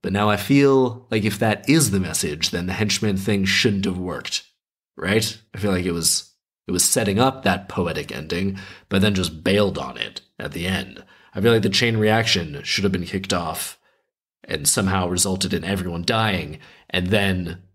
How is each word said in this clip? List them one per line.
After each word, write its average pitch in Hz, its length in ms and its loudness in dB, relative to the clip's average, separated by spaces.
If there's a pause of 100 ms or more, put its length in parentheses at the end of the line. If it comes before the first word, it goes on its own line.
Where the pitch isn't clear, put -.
But - 100 -4
now 104 160 2
I 104 80 4
feel 135 720 4
like 110 140 0
if 107 140 0
that 110 300 0
is 135 240 4
the 98 80 2
message, 82 500 -4
then 87 160 -4
the 92 60 -4
henchman 104 440 0
thing 98 280 0
shouldn't 98 400 2
have 92 140 -2
worked, - 440 -6 (540)
right? 104 440 0 (140)
I 101 40 -8
feel 101 120 0
like 90 140 0
it 90 80 0
was, - 400 -2 (340)
it - 60 -4
was - 120 0
setting 104 360 2
up 135 220 2
that 95 260 0
poetic 82 420 -4
ending, 87 480 -4 (300)
but 98 120 2
then 101 140 4
just 82 300 -2
bailed 95 340 2
on 62 180 -8
it 57 260 -8 (180)
at 73 120 -8
the 85 140 -6
end. 65 380 -4 (320)
I 95 40 -4
feel 117 120 6
like 113 100 4
the 110 60 2
chain 113 300 2
reaction 107 680 2
should - 180 -2
have 98 100 2
been 90 120 -2
kicked 95 280 -6
off 85 460 -6 (640)
and - 260 -4
somehow 95 400 2
resulted 92 460 0
in 80 100 -2
everyone 90 380 -4
dying, 95 560 -2 (320)
and 90 180 -2
then 92 540 0 (120)